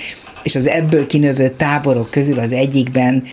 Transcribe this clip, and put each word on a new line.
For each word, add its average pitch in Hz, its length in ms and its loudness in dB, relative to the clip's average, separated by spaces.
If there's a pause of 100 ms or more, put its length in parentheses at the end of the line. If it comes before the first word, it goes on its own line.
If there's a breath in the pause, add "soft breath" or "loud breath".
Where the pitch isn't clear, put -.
(420 loud breath)
És - 120 -4
az 135 120 0
ebből 156 400 2
kinövő 139 420 2
táborok 143 600 0
közül 143 280 0
az 117 140 -2
egyikben 131 680 0 (100)